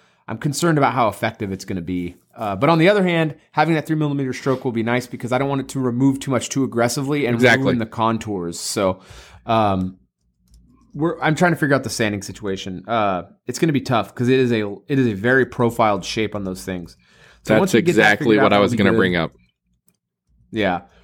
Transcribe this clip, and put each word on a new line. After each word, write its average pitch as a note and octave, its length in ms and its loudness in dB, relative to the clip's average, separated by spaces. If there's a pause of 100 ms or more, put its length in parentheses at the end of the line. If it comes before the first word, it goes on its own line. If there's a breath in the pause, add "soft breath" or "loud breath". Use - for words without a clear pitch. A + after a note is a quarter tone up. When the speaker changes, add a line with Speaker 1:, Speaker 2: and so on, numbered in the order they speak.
(300 soft breath)
Speaker 1:
I'm A2 80 -8
concerned D#3 400 0
about B2+ 160 2
how B2 160 2
effective G#2+ 420 -6
it's F#2+ 140 -10
gonna F2+ 160 -8
be. F2+ 340 -6 (200)
Uh, G#2 200 -6
but A#2+ 140 0
on E3 100 4
the E3 80 6
other G#3 160 4
hand, E3 320 0 (160 soft breath)
having D#3 240 2
that D3+ 120 -2
three D#3+ 100 -2
millimeter C#3+ 340 -2
stroke B2+ 320 -2
will B2+ 80 -2
be A2+ 120 -2
nice A#2+ 240 -2
because A#2 260 -8
I B2+ 60 2
don't C#3 100 -2
want C#3 120 -2
it C3+ 80 -8
to C3+ 100 -6
remove C3 400 2
too C#3 120 -6
much A#2+ 180 -2
too C3+ 140 -2
aggressively B2+ 600 -2
and A#2+ 100 0
Speaker 2:
Exactly. B2 300 4
Speaker 1:
ruin B2 140 0
the A2 80 -4
contours. G#2+ 720 -4
So, F#2+ 400 -2 (460 loud breath)
um, G2 520 0 (960)
we're, D#3+ 280 -2
I'm D3+ 140 2
trying E3+ 180 4
to D3+ 40 -4
figure C#3 180 2
out C3 80 0
the A2+ 60 -6
sanding G#2 320 -2
situation. F#2+ 640 -8
Uh, G2+ 360 0 (240)
it's - 120 -6
gonna D#3+ 140 0
be C3+ 80 0
tough A2+ 340 -2
'cause B2 140 -2
it C3 100 4
is B2+ 140 2
a, G#2 220 -2 (120)
it C#3 120 0
is B2+ 80 4
a A2 60 0
very A#2+ 320 2
profiled A2+ 600 0
shape G#2+ 300 -4
on G2+ 80 -8
those F#2 200 -8
things. F2+ 320 -10 (480 soft breath)
So - 100 0
Speaker 2:
That's - 60 6
Speaker 1:
once F#3+ 140 0
we A3+ 80 6
get E3+ 140 2
that A2 60 4
Speaker 2:
exactly D#3 260 4
Speaker 1:
figured G#2+ 120 6
out, - 40 4
Speaker 2:
what G2+ 100 4
I - 20 4
Speaker 1:
that'll G2+ 80 6
Speaker 2:
was G2 80 2
Speaker 1:
be A#2 60 -2
Speaker 2:
gonna G2 140 4
Speaker 1:
good. A2+ 60 2
Speaker 2:
bring F#2 180 2
up. E2 180 -2 (1160)
Speaker 1:
Yeah. F#2+ 300 0 (220 soft breath)